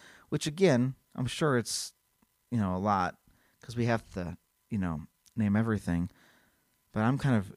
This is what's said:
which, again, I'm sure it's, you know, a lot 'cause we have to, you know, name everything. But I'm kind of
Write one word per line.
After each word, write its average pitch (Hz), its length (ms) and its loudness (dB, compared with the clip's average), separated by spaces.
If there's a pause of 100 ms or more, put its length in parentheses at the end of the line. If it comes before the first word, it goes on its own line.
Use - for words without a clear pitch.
(300)
which, 147 160 -4
again, 147 480 2 (200)
I'm 127 120 -4
sure 143 320 0
it's, - 340 -4 (580)
you 120 80 0
know, 95 160 0
a 92 40 -2
lot 95 380 0 (460)
'cause 113 140 -14
we 120 80 0
have 117 300 0
to, 87 220 -6 (340)
you 113 80 -2
know, 82 240 -2 (340)
name 104 200 2
everything. 98 540 0 (840)
But 107 80 -2
I'm 127 180 0
kind 135 180 2
of 104 200 -2